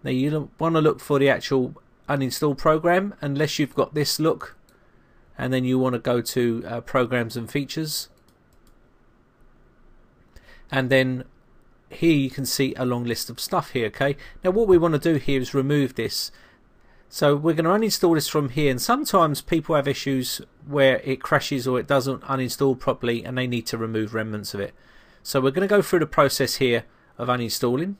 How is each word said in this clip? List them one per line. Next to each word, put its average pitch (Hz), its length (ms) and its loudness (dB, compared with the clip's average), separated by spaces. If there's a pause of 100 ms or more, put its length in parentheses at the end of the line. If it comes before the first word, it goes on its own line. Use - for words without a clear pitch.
Now 135 60 -6
you 131 200 0
don't 151 280 -4
wanna 160 240 2
look 151 180 2
for 143 180 0
the 139 120 6
actual 131 440 0 (360)
uninstall 139 480 -2
program 175 640 2
unless 147 360 -2
you've 147 160 -2
got - 200 0
this 151 260 -2
look, - 360 -2 (800)
and 127 120 -4
then 127 140 0
you 127 140 2
wanna 127 200 2
go 120 220 0
to, 120 460 0
uh, 117 160 -8
programs 123 520 -2
and 117 160 -8
features, 147 600 -6 (2500)
and 131 200 0
then 131 340 4 (640)
here 165 240 2
you 139 160 2
can 135 160 -6
see 131 300 0
a 131 100 -4
long 123 200 -2
list 120 260 -4
of - 100 -12
stuff - 300 -4
here, 117 160 0
okay? 139 300 -2 (280)
Now 185 60 4
what 214 180 2
we 185 80 8
wanna 165 220 4
do 165 160 2
here 135 260 0
is 127 140 -6
remove 139 400 2
this. - 360 -6 (840)
So 147 220 2
we're 156 200 0
gonna 165 160 2
uninstall 196 440 4
this 151 140 0
from 143 220 -2
here, 147 200 2
and 127 100 -2
sometimes 196 640 2
people 165 320 0
have 143 140 2
issues 131 520 -2 (260)
where 139 380 4
it 131 160 -4
crashes 135 460 -2
or 127 140 0
it - 80 -10
doesn't 135 340 0
uninstall 131 560 0
properly 120 460 -2
and 127 120 -8
they 127 120 -2
need 120 180 -4
to 117 120 -6
remove 110 360 -4
remnants 107 400 -6
of 101 60 -6
it. - 140 -6 (480)
So - 180 -2
we're 135 100 2
gonna 180 160 0
go 202 160 4
through 175 160 0
the 156 80 2
process 139 500 2
here 120 280 0 (340)
of 123 100 -4
uninstalling. 123 720 -2